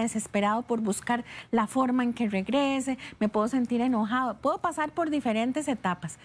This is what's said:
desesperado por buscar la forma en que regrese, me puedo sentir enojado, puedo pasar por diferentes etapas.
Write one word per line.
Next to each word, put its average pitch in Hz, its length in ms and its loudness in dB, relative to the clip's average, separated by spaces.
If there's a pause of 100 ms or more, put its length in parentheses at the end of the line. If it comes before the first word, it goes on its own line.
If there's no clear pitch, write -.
desesperado 214 580 0
por 233 200 -2
buscar 233 440 0 (260)
la 226 160 4
forma 254 360 2
en 240 100 0
que 233 160 0
regrese, 262 680 0 (200)
me 214 120 2
puedo 214 180 2
sentir 240 320 0
enojado, 240 540 0
puedo 311 240 0
pasar 311 320 -2
por 339 180 -2
diferentes 262 580 0
etapas. 185 580 -2